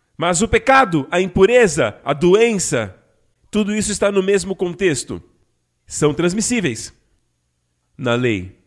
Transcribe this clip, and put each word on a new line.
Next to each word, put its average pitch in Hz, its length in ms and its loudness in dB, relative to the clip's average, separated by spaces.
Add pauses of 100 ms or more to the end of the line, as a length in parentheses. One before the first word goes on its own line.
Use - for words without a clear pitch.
(200)
Mas 170 220 0
o 226 60 2
pecado, 220 640 2
a 180 100 2
impureza, 190 840 2
a 135 80 -2
doença, 175 840 0 (560)
tudo 208 240 -2
isso 214 160 -4
está 202 200 0
no 196 120 0
mesmo 190 320 -2
contexto. 170 640 -4 (640)
São - 260 0
transmissíveis 175 800 -2 (1040)
na 120 200 -2
lei. 107 520 -2